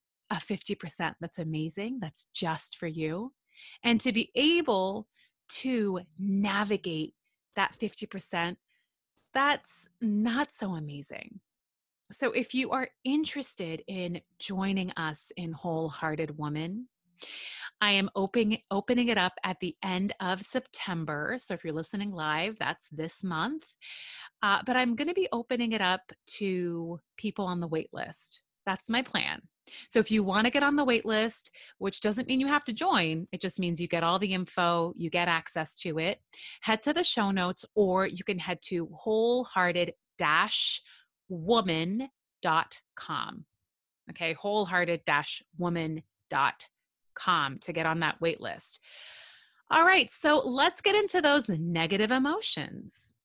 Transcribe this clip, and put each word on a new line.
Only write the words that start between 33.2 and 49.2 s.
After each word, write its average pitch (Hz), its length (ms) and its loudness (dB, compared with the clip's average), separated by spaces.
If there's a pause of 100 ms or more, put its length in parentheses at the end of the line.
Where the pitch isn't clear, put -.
it 180 100 -10
just 185 160 -4
means 175 200 0
you 175 80 -2
get 170 160 0
all 170 160 4
the 196 140 0
info, 175 640 0
you 165 140 -4
get 175 180 2
access 165 520 -2
to 160 180 -4
it, 175 240 -2 (400)
head 220 220 0
to 294 100 2
the 349 100 0
show 202 260 2
notes, 185 440 0
or 190 320 4
you 185 180 -6
can 190 140 -4
head 175 240 -4
to 170 320 -4
wholehearted 214 1000 2 (240)
dash 165 640 2 (480)
woman 185 800 0 (320)
dot 165 380 0 (180)
com. - 480 -8 (680)
Okay, 165 220 -2
wholehearted 180 720 0
dash 147 380 2 (160)
woman 165 440 -2 (280)
dot 139 340 0 (500)
com 147 440 0
to - 140 -10
get 160 120 -2
on 160 160 0
that 160 220 0
wait 165 180 0
list. - 400 -10 (920)